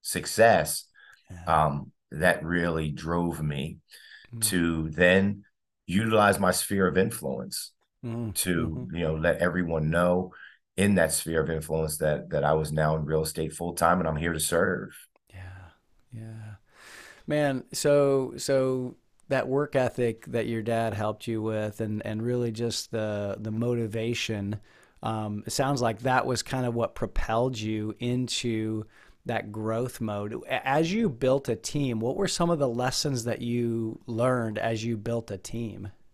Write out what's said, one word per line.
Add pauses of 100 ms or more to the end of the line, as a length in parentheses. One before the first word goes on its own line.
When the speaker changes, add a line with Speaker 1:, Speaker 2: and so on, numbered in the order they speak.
Speaker 1:
success, (440)
Speaker 2:
Yeah. (220)
Speaker 1:
um, (180)
that
really
drove
me (560)
Speaker 2:
Mm.
Speaker 1:
to
then (420)
utilize
my
sphere
of
influence (300)
Speaker 2:
Mm.
Speaker 1:
to,
Speaker 2:
Mm-hmm.
Speaker 1:
you
know,
let
everyone
know (420)
in
that
sphere
of
influence
that,
that
I
was
now
in
real
estate
full
time
and
I'm
here
to
serve. (400)
Speaker 2:
Yeah. (420)
Yeah. (720)
Man,
so,
so (340)
that
work
ethic
that
your
dad
helped
you
with
and,
and
really
just
the,
the
motivation, (440)
um,
it
sounds
like
that
was
kind
of
what
propelled
you
into (400)
that
growth
mode. (140)
A-,
as
you
built
a
team,
what
were
some
of
the
lessons
that
you
learned
as
you
built
a
team? (220)